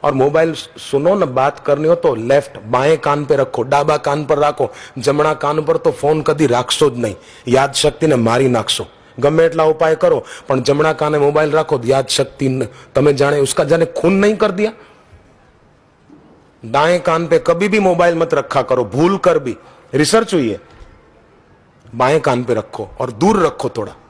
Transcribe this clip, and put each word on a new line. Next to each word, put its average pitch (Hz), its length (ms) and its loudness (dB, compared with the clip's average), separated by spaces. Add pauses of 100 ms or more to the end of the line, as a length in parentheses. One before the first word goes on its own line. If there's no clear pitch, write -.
और 147 120 -2
मोबाइल 151 400 2 (220)
सुनो 151 380 0
ना, 190 120 0
बात 131 320 -2
करनी 147 300 -2
हो 170 60 4
तो 170 200 0
लेफ्ट, 127 440 -2
बाएं 123 400 0
कान 147 260 -2
पे 143 120 2
रखो, 131 260 -2
डाबा 143 340 0
कान 147 280 -2
पर 143 140 0
रखो, 147 340 0 (260)
जमणा 147 360 0
कान 151 280 -4
पर 156 140 0
तो - 160 0
फोन 151 300 -2
कदी 151 240 0
राखशो 127 440 0
ज 120 80 -10
नहीं, 110 160 -4 (340)
याद 131 240 2
शक्ति - 340 -2
ने 147 100 2
मारी 120 320 2
नाखशो। - 380 -2 (340)
गमे 156 240 2
एटला 165 200 2
उपाय 156 300 2
करो 156 300 0 (240)
पण 131 140 0
जमणा 147 300 2
काने 151 260 -2
मोबाइल 147 320 2
राखो, 151 340 0
याद 135 240 0
शक्ति - 400 -4
न, 131 200 -4 (260)
तमे 143 180 4
जाने 143 280 2
उसका 135 240 0
जाने 165 220 2
खून 170 260 -2
नहीं 202 240 2
कर 214 140 0
दिया। 208 220 -4 (1900)
दाएं 151 360 0
कान 170 260 -2
पे 160 120 2
कभी 170 300 0
भी 208 120 2
मोबाइल 175 340 2
मत 165 200 0
रखा 139 280 -2
करो, 127 220 0
भूल 151 320 0
कर 170 220 2
भी। 127 180 -6 (380)
रिसर्च 170 400 0
हुई 131 160 0
है, 95 100 -8 (1300)
बाएं 131 260 2
कान 127 240 0
पे 117 100 0
रखो 107 340 -8 (120)
और 123 100 -4
दूर 170 360 2
रखो - 220 -4
थोड़ा 104 260 -8 (140)